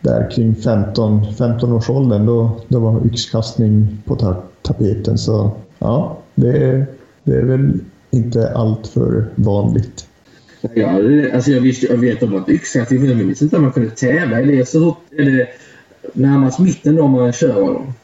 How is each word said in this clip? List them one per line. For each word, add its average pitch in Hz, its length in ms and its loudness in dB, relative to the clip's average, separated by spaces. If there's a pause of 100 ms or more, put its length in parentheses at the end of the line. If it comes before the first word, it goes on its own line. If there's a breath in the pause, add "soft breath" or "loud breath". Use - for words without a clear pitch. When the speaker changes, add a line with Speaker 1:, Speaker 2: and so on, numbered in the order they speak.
Speaker 1:
där 117 280 0
kring 113 240 0
femton, 107 800 -2
femton-årsåldern, 120 920 0
då, 117 420 0
då 127 100 2
var 113 280 0
yxkastning 107 1000 0
på 131 120 -4
ta-, 92 260 -2 (200)
tapeten. 110 560 -2
Så 104 320 0 (280)
ja, 131 400 -2 (160)
det 123 140 2
är, 135 380 0 (380 loud breath)
det 135 120 0
är 127 80 0
väl 135 340 0 (320)
inte 117 440 0
allt 110 320 -2
för 110 480 -2
vanligt. 107 720 -2 (680 soft breath)
Speaker 2:
Ja, 101 180 0
det, 131 400 2
alltså 127 180 0
jag 127 100 2
visste, 127 260 0
jag 123 100 2
vet 117 260 0
om 101 140 -2
att 95 120 -4
yxkastning, 131 520 0
men 139 80 2 (100)
jag 98 80 0
minns 90 160 -2
inte 151 140 2
om 165 60 4
man 135 100 2
kunde 117 180 0
tävla 127 500 -2
i 143 160 2
det. 127 120 0
Så 160 280 2 (200)
är 147 80 0
det 131 240 2 (640 loud breath)
närmast 135 460 2
mitten 160 380 2
då 151 120 4
man 123 240 2
kör 120 280 0
dem. 131 320 -2 (120)